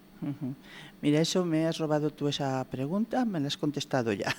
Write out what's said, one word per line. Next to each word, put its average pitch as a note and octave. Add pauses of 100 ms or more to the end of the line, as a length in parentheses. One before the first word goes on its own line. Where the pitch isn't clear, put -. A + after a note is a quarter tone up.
(220)
Ujú. C3+ (480)
Mira, D3
eso F3+
me D#3+
has E3
robado D3+
tú D3
esa C3+
pregunta, G3+
me G3+
la C#3
has C#3+
contestado C3+
ya. -